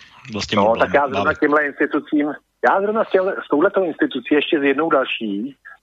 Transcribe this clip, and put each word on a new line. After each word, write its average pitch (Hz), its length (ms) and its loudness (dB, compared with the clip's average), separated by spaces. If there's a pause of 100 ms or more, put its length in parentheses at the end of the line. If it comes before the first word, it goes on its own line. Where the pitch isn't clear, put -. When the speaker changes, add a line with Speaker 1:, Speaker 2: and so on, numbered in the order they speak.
(320)
Speaker 1:
Vlastně 104 240 -6
Speaker 2:
No, 101 80 4
Speaker 1:
Bábek. 113 160 4
Speaker 2:
tak - 140 2
já 143 140 2
zrovna 143 260 -2
k - 60 -14
těmhle 147 260 2
institucím, 147 680 -2 (360)
já 170 120 2
zrovna 214 240 0
s - 60 -10
těmhle, 185 340 2
s - 40 -18
touhletou 190 360 2
institucí 143 500 -2
ještě 147 260 2
s - 20 -4
jednou 143 280 0
další 120 680 -2 (260)